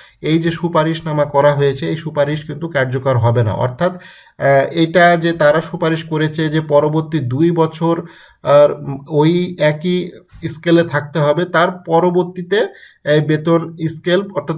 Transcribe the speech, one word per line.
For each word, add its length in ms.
এই 180
যে 120
সুপারিশনামা 720
করা 280
হয়েছে, 360
এই 60
সুপারিশ 500
কিন্তু 220
কার্যকর 500
হবে 260
না। 80
অর্থাৎ, 400
আহ, 800
এটা 460
যে 140
তারা 300
সুপারিশ 420
করেছে 460
যে 120
পরবর্তী 580
দুই 320
বছর, 400
আর, 260
ওই 520
একই 520
স্কেলে 360
থাকতে 360
হবে, 260
তার 260
পরবর্তীতে 960
এই 180
বেতন 560
স্কেল, 320
অর্থাৎ 220